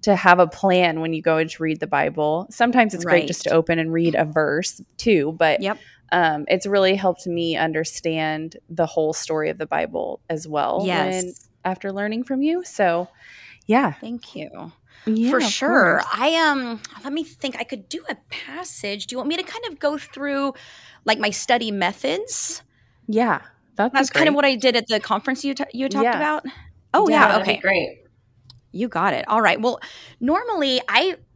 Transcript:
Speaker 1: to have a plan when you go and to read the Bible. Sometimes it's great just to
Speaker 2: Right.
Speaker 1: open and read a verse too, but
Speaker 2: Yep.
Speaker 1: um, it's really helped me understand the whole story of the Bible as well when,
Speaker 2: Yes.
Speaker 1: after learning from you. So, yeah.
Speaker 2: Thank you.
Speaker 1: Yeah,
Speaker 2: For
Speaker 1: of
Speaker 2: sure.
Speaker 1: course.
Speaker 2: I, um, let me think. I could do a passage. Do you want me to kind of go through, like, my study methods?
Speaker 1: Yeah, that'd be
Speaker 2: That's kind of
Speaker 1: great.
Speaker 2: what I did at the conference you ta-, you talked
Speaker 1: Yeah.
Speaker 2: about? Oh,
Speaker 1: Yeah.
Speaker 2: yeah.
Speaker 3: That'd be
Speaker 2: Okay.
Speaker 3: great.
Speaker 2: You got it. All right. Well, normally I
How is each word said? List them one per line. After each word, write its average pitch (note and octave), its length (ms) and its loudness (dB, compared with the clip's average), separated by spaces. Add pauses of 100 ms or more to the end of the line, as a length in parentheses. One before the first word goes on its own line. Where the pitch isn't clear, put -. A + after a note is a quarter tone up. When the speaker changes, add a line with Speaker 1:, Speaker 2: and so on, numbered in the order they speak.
Speaker 1:
to G#3 120 4
have F3+ 240 6
a F3+ 80 8
plan F3 540 2
when E3 120 -4
you D#3+ 100 -6
go D#3+ 160 2
and D#3+ 120 0
to - 120 -12
read D#3+ 180 -2
the D#3 80 -6
Bible. D3+ 600 0
Sometimes A#3+ 440 2
it's E3+ 100 -8
great E3+ 220 4
just E3 180 -8
to - 60 0
Speaker 2:
Right. - 60 4
Speaker 1:
open E3 240 2
and D#3+ 120 -2
read E3 220 2
a - 120 2
verse D3+ 540 -2 (160)
too, D#3+ 400 2
but D#3+ 240 2
Speaker 2:
Yep. G3 180 -4 (340)
Speaker 1:
um, D#3+ 340 2
it's F#3 200 0
really G3 280 4
helped F#3+ 320 0
me E3+ 300 -2
understand D#3+ 960 -4 (140)
the E3 180 0
whole D#3 260 0
story D#3 380 -2
of E3 80 -6
the D#3 80 -6
Bible E3 540 -4 (100)
as E3 160 -6
well D3+ 340 -2
when, G3 60 -2
Speaker 2:
Yes. F3+ 640 -4 (160)
Speaker 1:
after F#3+ 260 -6
learning G#3+ 340 -6
from C4+ 180 -2
you. E4 220 0
So, F3+ 440 0 (580)
yeah. A#3 280 2
Speaker 2:
Thank - 420 -14
you. - 360 -14 (340)
Speaker 1:
Yeah, A3 240 2
Speaker 2:
For C#4 80 2
Speaker 1:
of D4+ 60 2
Speaker 2:
sure. A3+ 580 2
Speaker 1:
course. - 20 -2 (100)
Speaker 2:
I, C4+ 220 0
um, C4+ 440 0 (220)
let C#4 100 -8
me D#4 120 -4
think. - 340 -10
I A#3+ 60 -6
could A#3+ 260 -12
do E4 180 -10
a C4 80 -6 (140)
passage. C4 760 -8
Do A#3+ 80 -10
you B3+ 40 -6
want B3+ 100 -4
me E4 80 -2
to F#4 60 -4
kind A4+ 260 -12
of D#4 100 -14
go D4 200 -2
through, C#4 560 -4 (500)
like, A3 140 2
my G#3+ 120 0
study A#3+ 400 0
methods? C#4 920 -4 (440)
Speaker 1:
Yeah, G#3+ 340 0 (360)
that'd A#3+ 160 0
be C4+ 60 4
Speaker 2:
That's C4+ 100 4
kind D#4 200 4
of D4 40 4
Speaker 1:
great. C#4+ 40 2
Speaker 2:
what C#4+ 100 4
I C4+ 80 4
did A#3+ 220 2
at A#3 100 -2
the G#3+ 140 0
conference A#3+ 440 -4
you C#4 100 -2
ta-, - 100 -6 (100)
you C4 160 -2
talked A3 140 2
Speaker 1:
Yeah. A#3+ 120 2
Speaker 2:
about? D4+ 280 -2 (500)
Oh, - 140 6
Speaker 1:
Yeah. D4+ 140 6
Speaker 2:
yeah. G#3 100 6
Speaker 3:
That'd G#3 140 2
be F#3+ 60 -2
Speaker 2:
Okay. - 80 -2
Speaker 3:
great. F#3 400 -2 (720)
Speaker 2:
You A3+ 160 -4
got F3+ 240 0
it. - 160 -4
All A3+ 140 2
right. G3 180 4
Well, A#3 180 -2 (420)
normally D4+ 680 0
I D4 280 2 (200)